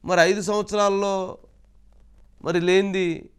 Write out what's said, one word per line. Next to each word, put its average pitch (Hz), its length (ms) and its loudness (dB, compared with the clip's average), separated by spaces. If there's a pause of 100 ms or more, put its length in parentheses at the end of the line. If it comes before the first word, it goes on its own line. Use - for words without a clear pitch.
మరి 175 160 2
ఐదు 190 200 4
సంవత్సరాల్లో 202 960 -2 (1040)
మరి 170 160 0
లేనిది 185 800 0